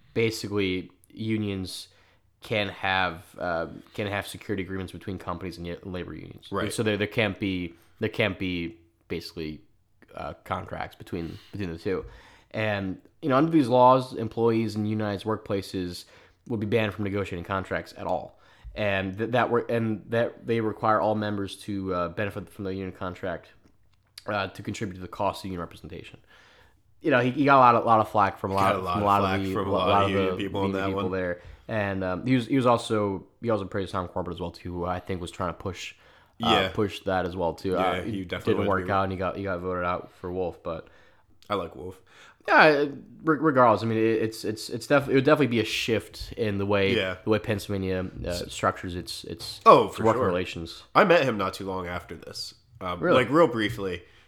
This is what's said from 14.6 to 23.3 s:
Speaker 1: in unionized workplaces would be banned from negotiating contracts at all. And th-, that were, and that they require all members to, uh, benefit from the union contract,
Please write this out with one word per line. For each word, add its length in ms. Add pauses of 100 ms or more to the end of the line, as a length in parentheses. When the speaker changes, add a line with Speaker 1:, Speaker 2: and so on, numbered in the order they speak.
Speaker 1:
in 100
unionized 400
workplaces 800 (440)
would 120
be 60
banned 260
from 120
negotiating 400
contracts 520
at 100
all. 320 (360)
And 420
th-, 140
that 180
were, 200
and 400
that 380
they 140
require 400
all 140
members 440
to, 360
uh, 140
benefit 420
from 140
the 100
union 180
contract, 540 (800)